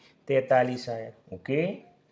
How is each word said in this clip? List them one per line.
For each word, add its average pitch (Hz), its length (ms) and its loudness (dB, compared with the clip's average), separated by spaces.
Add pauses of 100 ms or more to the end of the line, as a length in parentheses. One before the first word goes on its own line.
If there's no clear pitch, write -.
(280)
તેતાલીસ 127 640 2
આયા. 113 220 -8 (200)
ઓકે, 151 540 -4 (260)